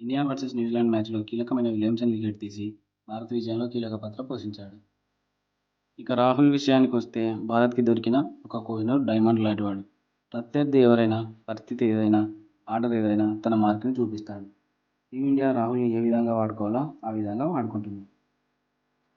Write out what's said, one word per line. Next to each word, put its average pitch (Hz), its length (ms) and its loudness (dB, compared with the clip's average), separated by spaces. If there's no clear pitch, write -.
ఇండియా 127 220 -2
వర్సెస్ 135 320 -4
న్యూజిలాండ్ 117 360 0
మ్యాచ్లో 110 320 -2
కీలకమైన 120 460 -2
విలియమ్సన్ 113 420 0
వికెట్ 110 280 -4
తీసి 101 260 -10
భారత 113 260 -12
విజయంలో 113 340 -4
కీలక 113 280 -6
పాత్ర 107 280 -10
పోషించాడు. 104 540 -12
ఇక 123 120 -8
రాహుల్ 127 400 4
విషయానికి 131 440 4
వస్తే, 117 280 -2
భారత్కి 120 380 2
దొరికిన 117 360 2
ఒక 110 180 -8
కోహినూర్ 113 420 0
డైమండ్ 110 380 4
లాంటివాడు. 101 400 -2
ప్రత్యర్థి 139 460 0
ఎవరైనా, 113 400 6
పరిస్థితి 120 400 -4
ఏదైనా, 107 360 4
ఆర్డర్ 117 240 -2
ఏదైనా 107 340 2
తన 113 180 0
మార్కుని 107 380 2
చూపిస్తాడు. 104 540 -6
టీమిండియా 139 380 0
రాహుల్ని 120 420 0
ఏ 113 60 0
విధంగా 117 340 2
వాడుకోవాలో 110 500 -2
ఆ 110 60 -6
విధంగా 110 360 -4
వాడుకుంటుంది. 104 560 -6